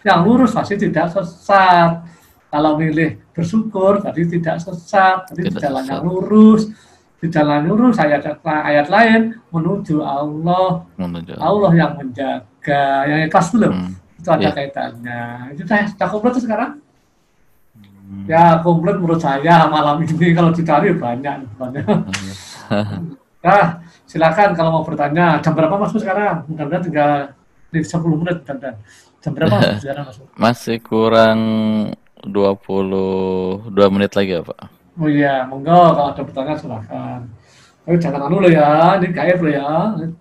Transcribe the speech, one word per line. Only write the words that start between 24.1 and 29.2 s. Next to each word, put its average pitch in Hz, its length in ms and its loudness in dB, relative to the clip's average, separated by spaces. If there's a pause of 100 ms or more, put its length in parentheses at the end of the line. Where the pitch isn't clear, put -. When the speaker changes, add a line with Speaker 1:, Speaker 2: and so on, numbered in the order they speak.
Speaker 1:
kalau 165 160 0
mau 160 120 0
bertanya. 156 600 0
Jam 156 80 0
berapa 160 240 0
Mas 202 160 -2
sekarang? 190 560 -4
Mudah-mudahan 156 320 -6
tinggal 151 320 0 (560)
di 160 160 -4
sepuluh 165 320 -2
menit, 170 240 -4
mudah-mudahan. 127 360 -12 (440)
Jam 147 120 -8